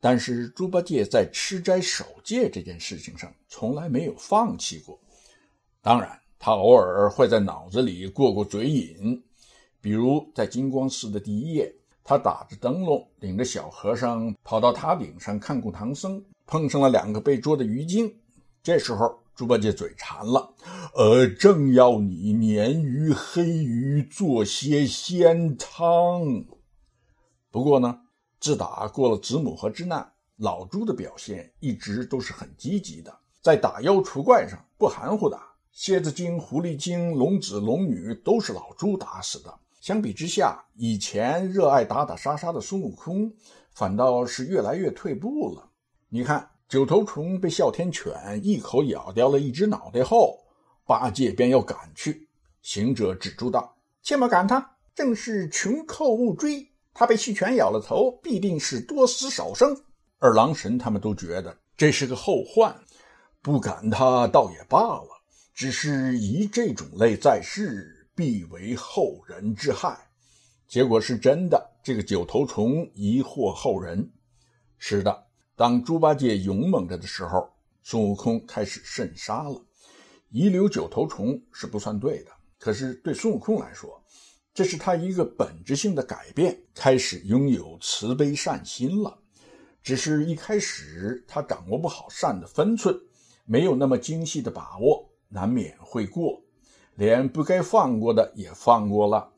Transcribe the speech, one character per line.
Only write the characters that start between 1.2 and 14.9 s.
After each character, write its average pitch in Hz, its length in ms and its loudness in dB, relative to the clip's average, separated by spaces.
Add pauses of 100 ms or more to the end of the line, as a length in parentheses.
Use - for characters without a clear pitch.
吃 - 300 -6
斋 185 180 2
守 - 280 -4 (180)
戒 226 240 0
这 - 140 -8
件 87 180 -14
事 - 160 -12
情 82 220 -16
上 92 120 -14 (180)
从 117 260 -6
来 160 120 -8
没 143 180 -2
有 - 120 -6
放 214 400 0
弃 85 220 -10
过。 - 200 -20 (840)
当 117 180 4
然， - 180 -10 (200)
他 - 140 2
偶 107 220 8
尔 101 360 6
会 123 180 4
在 113 100 4
脑 87 300 -2
子 110 140 -2
里 95 240 -4
过 117 260 2
过 104 100 -2
嘴 104 240 -4
瘾， 107 560 -2 (560)
比 104 120 -6
如 127 440 2
在 110 120 0
金 131 240 -4
光 131 180 -2
寺 123 220 -8
的 101 100 -4
第 104 180 -6
一 156 140 -6
夜， - 180 -2 (320)
他 143 140 2
打 123 280 -2
着 - 120 -18
灯 147 260 -2
笼， 151 240 0 (120)
领 95 180 -6
着 120 80 0
小 78 240 -8
和 101 260 -4
尚 113 480 -2
跑 113 160 -2
到 123 140 4
塔 156 240 -2